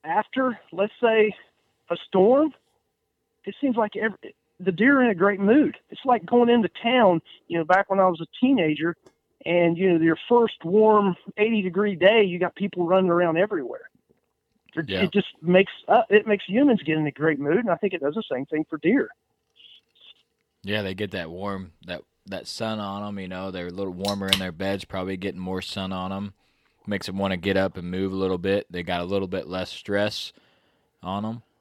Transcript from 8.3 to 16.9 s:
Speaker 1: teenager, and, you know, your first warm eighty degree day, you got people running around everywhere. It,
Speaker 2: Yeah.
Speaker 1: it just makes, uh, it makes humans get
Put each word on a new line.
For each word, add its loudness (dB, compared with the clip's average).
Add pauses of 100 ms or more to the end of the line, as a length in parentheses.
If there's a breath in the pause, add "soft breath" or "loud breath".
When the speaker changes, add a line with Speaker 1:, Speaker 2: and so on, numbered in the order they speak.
Speaker 1:
teenager, 2 (480)
and, 2
you 2
know, 4
your 2 (100)
first 2
warm 4 (220)
eighty 0
degree -2
day, 6
you -2
got -2
people -4
running 4
around 2
everywhere. -4 (880)
It, -6
Speaker 2:
Yeah. 0
Speaker 1:
it -2
just 0 (140)
makes, 2 (140)
uh, 4
it 4
makes -2
humans 2
get -2